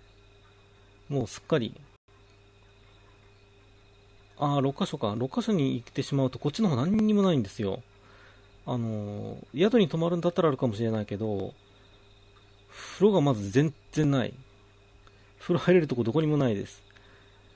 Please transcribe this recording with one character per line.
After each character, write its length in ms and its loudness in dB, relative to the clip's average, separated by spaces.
も 140 -2
う 40 -8
す 120 -10
っ 40 -20
か 140 0
り。 160 -4
あ 200 0
ー、 40 2
六 160 0
箇 120 -2
所 80 -8
か。 200 -2
六 160 -4
箇 120 -2
所 60 0
に 240 2
行 140 -6
っ 40 -20
て 100 -2
し 120 -2
ま 100 2
う 40 2
と 100 -14
こ 100 -2
っ 20 -4
ち 100 -2
の 80 4
方 60 2
何 220 0
に 160 4
も 80 4
な 120 4
い 40 2
ん 60 2
で 60 -8
す 120 -8
よ。 200 -4
あ 120 -4
の 580 -6
ー、 60 -4
宿 200 4
に 100 4
泊 80 -4
ま 120 0
る 80 -2
ん 40 -4
だ 80 0
っ 40 -4
た 80 -2
ら 80 4
あ 20 2
る 60 0
か 100 0
も 80 -2
し 60 -4
れ 100 0
な 100 0
い 40 -4
け 120 -6
ど、 360 -4
風 380 0
呂 40 4
が 100 4
ま 120 4
ず 160 -6
全 240 2
然 200 2
な 140 0
い。 80 -8
風 160 -2
呂 40 0
入 140 2
れ 80 6
る 60 0
と 80 -4
こ 80 0
ど 100 -2
こ 80 0
に 60 0
も 100 0
な 120 2
い 60 -2
で 100 -6
す。 160 -16